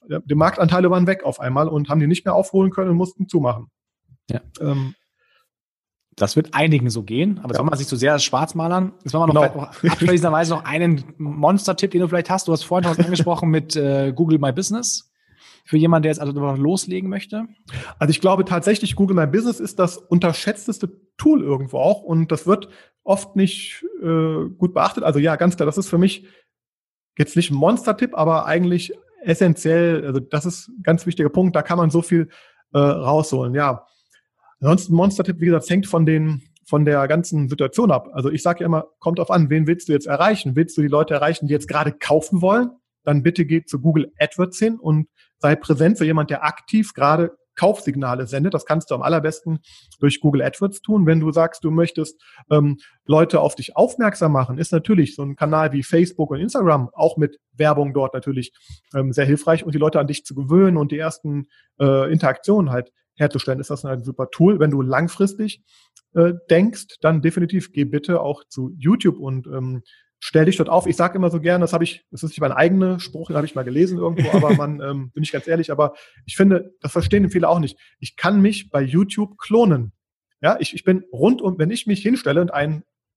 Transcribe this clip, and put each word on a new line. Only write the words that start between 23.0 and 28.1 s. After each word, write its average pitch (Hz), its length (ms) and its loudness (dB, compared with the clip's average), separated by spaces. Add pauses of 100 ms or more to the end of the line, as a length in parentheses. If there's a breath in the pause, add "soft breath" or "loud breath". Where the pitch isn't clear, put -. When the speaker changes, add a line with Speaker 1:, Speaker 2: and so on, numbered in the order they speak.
Speaker 1:
oft - 320 -2
nicht, - 460 -4 (200)
äh, 160 460 -2 (100)
gut 180 160 -2
beachtet. 180 300 0
Also 143 140 2
ja, 151 180 2
ganz 175 200 2
klar, 156 100 0
das 156 120 -2
ist 196 100 -6
für 170 100 0
mich 190 280 0 (920 soft breath)
jetzt - 200 -2
nicht 170 140 0
ein 143 60 -2
Monster-Tipp, 220 640 0